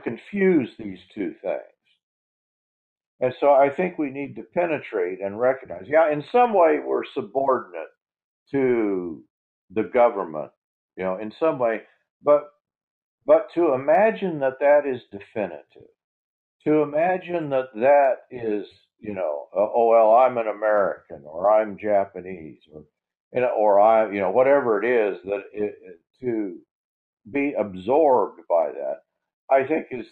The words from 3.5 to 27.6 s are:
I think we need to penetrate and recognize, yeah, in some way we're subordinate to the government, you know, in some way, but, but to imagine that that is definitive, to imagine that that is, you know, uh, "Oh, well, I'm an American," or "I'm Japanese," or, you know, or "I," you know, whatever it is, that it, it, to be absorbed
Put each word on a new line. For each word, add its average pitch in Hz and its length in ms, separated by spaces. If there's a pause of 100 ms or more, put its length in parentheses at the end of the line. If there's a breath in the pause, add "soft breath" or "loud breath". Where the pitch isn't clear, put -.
I 139 180
think 180 260
we 147 140
need 139 260
to 110 60
penetrate 110 800
and 101 180
recognize, 107 460
yeah, 151 260
in 147 100 (100)
some 247 200
way 165 320
we're 131 200 (100)
subordinate 113 760 (600)
to 104 720 (520)
the 107 100
government, 92 680 (460)
you 92 80
know, 92 140
in 107 200
some 156 200
way, 113 240 (400 soft breath)
but, 147 280 (760)
but 151 300
to 165 180
imagine 175 680
that 131 200
that 147 260
is 123 140 (120)
definitive, 95 760 (760)
to 151 180
imagine 170 680
that 131 240
that 135 420 (140)
is, 110 360 (320)
you 104 160
know, 78 320 (100)
uh, 101 180
"Oh, 117 140
well, 113 260
I'm 123 220
an 113 120
American," 101 760
or 82 260
"I'm 107 280
Japanese," 92 800 (120)
or, 76 120 (500)
you 127 80
know, 123 160
or 104 240
"I," 110 320
you 101 80
know, 92 100
whatever 123 520
it 113 40
is, 104 380
that 98 200 (100)
it, 104 280
it, 90 180 (200)
to 107 380 (760)
be 139 260
absorbed 107 880